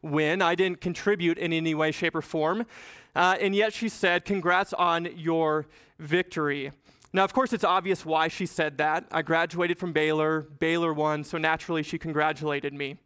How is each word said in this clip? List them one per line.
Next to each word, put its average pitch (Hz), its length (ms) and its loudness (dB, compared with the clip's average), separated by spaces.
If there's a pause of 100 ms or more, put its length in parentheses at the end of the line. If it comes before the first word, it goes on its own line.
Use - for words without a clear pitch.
win. 156 400 0
I 170 120 2
didn't 180 280 0
contribute 175 560 0
in 165 160 -2
any 160 200 0
way, 156 180 0
shape, 165 220 -2
or 160 80 -2
form. 170 440 -2 (500)
Uh, 185 240 4
and 196 160 0
yet 208 180 2
she 226 140 -4
said, 175 380 0
"Congrats 185 480 0
on 170 320 0 (100)
your 156 500 0 (320)
victory." 151 760 -2 (400)
Now, 190 120 4
of 190 100 0
course, 262 200 2
it's 208 100 -2
obvious 180 420 2
why 160 220 2
she 185 180 -4
said 151 320 -2
that. 156 340 0
I 160 120 0
graduated 170 560 0
from 175 140 -4
Baylor. 156 480 2
Baylor 165 520 0
won, 151 300 0
so 165 160 -6
naturally 160 420 -2
she 160 160 -6
congratulated 151 760 -2
me. 143 340 -8